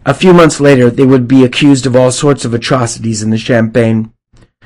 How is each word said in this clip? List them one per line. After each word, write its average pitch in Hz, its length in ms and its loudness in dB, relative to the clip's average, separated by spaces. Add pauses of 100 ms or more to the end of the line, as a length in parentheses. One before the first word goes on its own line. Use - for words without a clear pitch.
A 135 80 -2
few 180 200 2
months 165 260 2
later, 135 300 2
they 135 160 0
would 127 220 2
be 131 180 4
accused 135 400 0
of 123 100 -2
all 127 160 2
sorts 139 320 -2
of 113 100 -6
atrocities 113 680 -6
in 107 60 -4
the 110 80 -2
Champagne. 113 760 -2 (540)